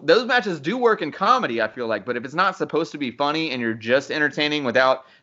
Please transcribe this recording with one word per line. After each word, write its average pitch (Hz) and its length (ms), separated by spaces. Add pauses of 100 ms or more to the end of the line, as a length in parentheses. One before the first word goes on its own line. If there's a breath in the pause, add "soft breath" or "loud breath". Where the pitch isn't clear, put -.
those 202 220
matches 214 340
do 175 160
work 233 260
in 151 80
comedy, 180 500
I 110 60
feel 117 220
like, 104 160
but 120 120
if 117 80
it's 135 100
not 185 220
supposed 160 360
to 151 60
be 135 120
funny 147 400
and 127 100
you're 113 140
just 123 360
entertaining 151 540
without 131 420 (160 soft breath)